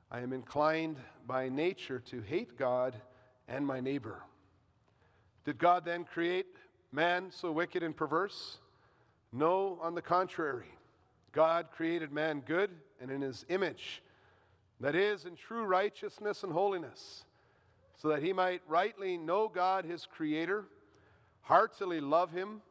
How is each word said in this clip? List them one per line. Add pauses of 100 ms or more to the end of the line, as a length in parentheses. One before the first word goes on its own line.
(100)
I
am
inclined (320)
by
nature
to
hate
God (460)
and
my
neighbor. (1200)
Did
God
then
create (420)
man
so
wicked
and
perverse? (720)
No,
on
the
contrary. (540)
God
created
man
good (300)
and
in
his
image, (800)
that
is,
in
true
righteousness
and
holiness, (720)
so
that
he
might
rightly
know
God
his
creator, (760)
heartily
love
him